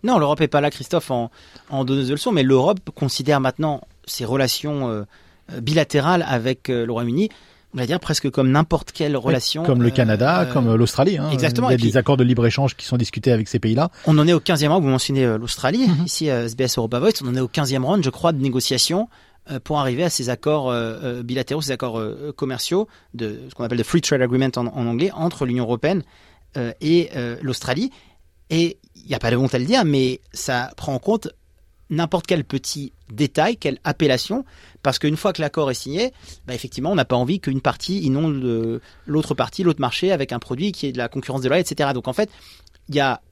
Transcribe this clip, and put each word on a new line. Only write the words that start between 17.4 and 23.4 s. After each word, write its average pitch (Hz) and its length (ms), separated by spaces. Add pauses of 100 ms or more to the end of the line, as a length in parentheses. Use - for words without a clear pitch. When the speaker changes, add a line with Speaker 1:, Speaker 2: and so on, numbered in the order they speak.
Speaker 1:
au 123 80
quinzième 131 360
round, 180 200
je 131 60
crois, 165 220
de 143 80
négociations, 135 680 (420)
euh, 131 100
pour 151 180
arriver 135 260
à 175 40
ces 127 220
accords, 135 400
euh, 113 320
euh, 123 200
bilatéraux, 127 380
ces 139 120
accords, 117 260
euh, 110 180 (120)
euh, 139 40
commerciaux 147 560 (240)
de 113 280 (100)